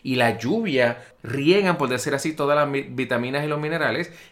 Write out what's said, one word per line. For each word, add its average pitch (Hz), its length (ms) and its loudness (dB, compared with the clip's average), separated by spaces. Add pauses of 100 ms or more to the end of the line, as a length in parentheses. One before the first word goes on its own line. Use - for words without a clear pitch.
y 131 140 -2
la 117 200 2
lluvia 131 600 0 (240)
riegan, 165 560 2
por 135 100 0
decir 127 240 -2
así, 147 200 -2
todas 147 240 2
las 147 100 2
mi-, 139 160 -2
vitaminas 127 640 -2
y - 20 -4
los 151 140 -2
minerales 151 520 -2 (200)